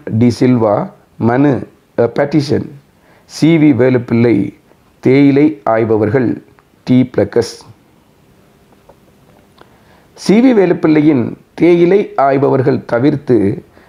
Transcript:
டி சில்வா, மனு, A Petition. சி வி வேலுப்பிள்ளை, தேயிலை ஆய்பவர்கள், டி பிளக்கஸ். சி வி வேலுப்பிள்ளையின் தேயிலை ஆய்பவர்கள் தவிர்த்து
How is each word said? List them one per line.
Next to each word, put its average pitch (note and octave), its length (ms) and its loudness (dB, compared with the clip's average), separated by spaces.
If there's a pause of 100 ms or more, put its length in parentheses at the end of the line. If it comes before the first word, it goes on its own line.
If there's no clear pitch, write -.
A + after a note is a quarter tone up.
டி A#2 260 0 (100)
சில்வா, B2 500 0 (260)
மனு, B2 500 -2 (340)
A A#2 140 0
Petition. C#3+ 540 -2 (560)
சி D#3+ 320 0
வி D3 200 2
வேலுப்பிள்ளை, A#2+ 800 0 (460)
தேயிலை C#3 600 2 (100)
ஆய்பவர்கள், A2 720 -2 (420)
டி B2+ 320 0
பிளக்கஸ். - 480 -4 (2500)
சி G3+ 280 0
வி B3+ 160 2
வேலுப்பிள்ளையின் D#3 760 0 (220)
தேயிலை F3 600 0
ஆய்பவர்கள் C3+ 680 0
தவிர்த்து B2+ 760 -2 (260)